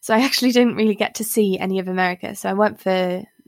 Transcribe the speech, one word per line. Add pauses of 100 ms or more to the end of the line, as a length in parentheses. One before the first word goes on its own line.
So
I
actually
didn't
really
get
to
see
any
of
America.
So
I
went
for (260)